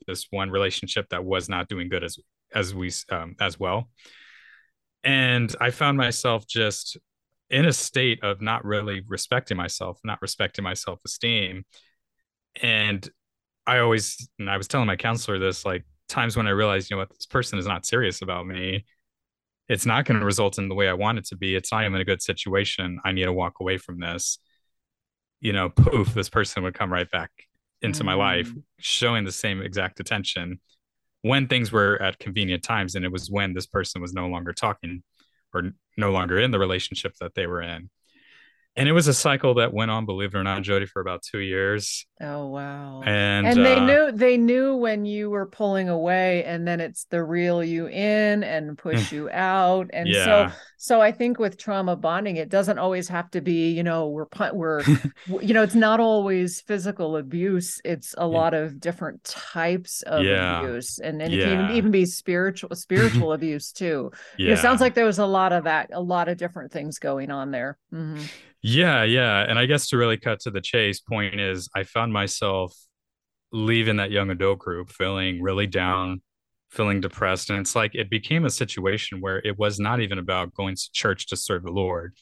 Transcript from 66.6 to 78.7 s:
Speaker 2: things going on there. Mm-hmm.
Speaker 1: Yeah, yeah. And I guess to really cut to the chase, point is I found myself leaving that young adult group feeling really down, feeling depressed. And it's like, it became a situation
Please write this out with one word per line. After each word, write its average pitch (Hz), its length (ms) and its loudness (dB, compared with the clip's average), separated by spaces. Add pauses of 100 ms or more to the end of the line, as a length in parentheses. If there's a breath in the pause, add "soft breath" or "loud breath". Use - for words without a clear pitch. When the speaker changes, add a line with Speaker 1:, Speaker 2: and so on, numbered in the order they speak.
Speaker 2:
things 151 260 -8
going 139 320 -4
on 139 200 -6
there. 135 260 -6 (160)
Mm-hmm. 156 300 -8 (420 loud breath)
Speaker 1:
Yeah, 135 380 4
yeah. 110 380 4
And 110 180 2
I 123 80 4
guess 143 220 2
to 135 80 2
really 117 220 4
cut 110 240 -2
to 107 100 -8
the 98 80 -4
chase, 104 400 0
point 104 400 -4
is 92 340 -4
I 98 80 -2
found 113 300 -2
myself 98 600 -2 (800)
leaving 110 460 2
that 101 160 -2
young 98 180 0
adult 95 300 0
group 87 280 -8
feeling 92 540 -4
really 95 240 0
down, 92 560 -2 (480)
feeling 101 300 0
depressed. 95 500 -2
And 101 80 0
it's 95 160 -4
like, 110 220 0
it 104 120 -4
became 151 360 0
a 135 60 2
situation 98 680 -2